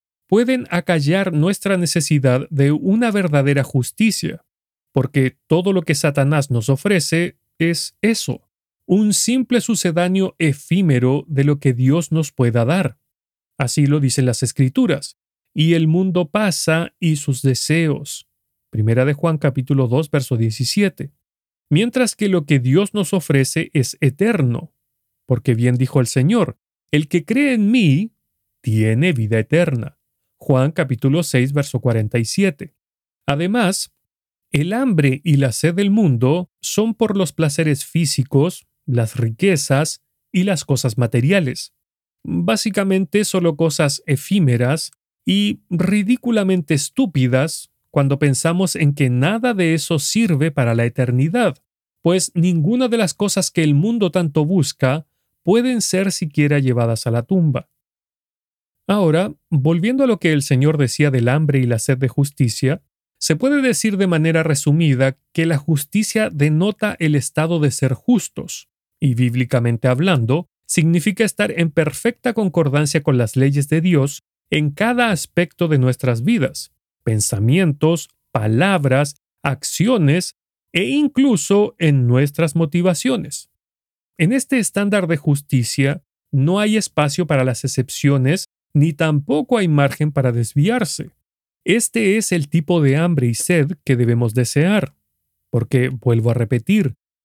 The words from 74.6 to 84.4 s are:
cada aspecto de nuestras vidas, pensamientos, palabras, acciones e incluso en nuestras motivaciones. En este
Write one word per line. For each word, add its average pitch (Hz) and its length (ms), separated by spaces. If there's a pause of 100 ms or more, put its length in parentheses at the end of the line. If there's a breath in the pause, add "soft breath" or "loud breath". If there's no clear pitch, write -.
cada 233 400
aspecto - 560
de 156 100
nuestras 127 460
vidas, 175 480 (320)
pensamientos, 143 1080 (220)
palabras, 139 840 (280)
acciones 165 920 (380)
e 180 120
incluso 262 920
en 143 300
nuestras 143 480
motivaciones. 175 920 (680)
En 175 160
este 262 260